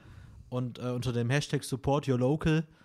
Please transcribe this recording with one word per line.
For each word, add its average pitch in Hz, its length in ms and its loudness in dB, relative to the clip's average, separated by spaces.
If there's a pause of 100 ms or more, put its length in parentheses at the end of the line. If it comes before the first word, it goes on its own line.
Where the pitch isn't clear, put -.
(500)
und, 123 300 -6
äh, 123 100 -4
unter 123 240 -2
dem 117 160 0
Hashtag 143 340 0
Support 139 460 0
Your 123 100 4
Local 156 480 2 (180)